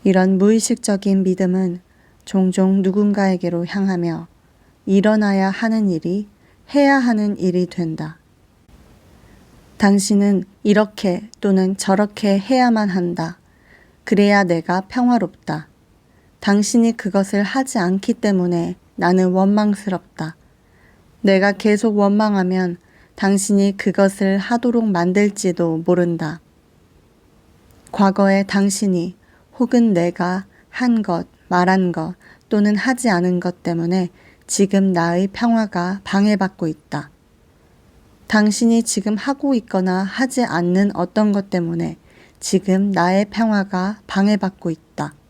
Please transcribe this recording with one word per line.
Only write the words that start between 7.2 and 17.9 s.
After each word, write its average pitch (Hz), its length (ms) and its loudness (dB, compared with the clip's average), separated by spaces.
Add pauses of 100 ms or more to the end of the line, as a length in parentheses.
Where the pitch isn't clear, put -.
일이 180 280 0
된다. 160 520 -8 (1600)
당신은 202 680 2 (180)
이렇게 208 680 0 (120)
또는 190 360 2
저렇게 202 640 0
해야만 233 500 2
한다. 175 500 -4 (680)
그래야 202 400 4
내가 175 380 -2
평화롭다. 202 840 -2 (720)
당신이 226 560 2
그것을 196 460 -2
하지 269 360 -4
않기 190 360 0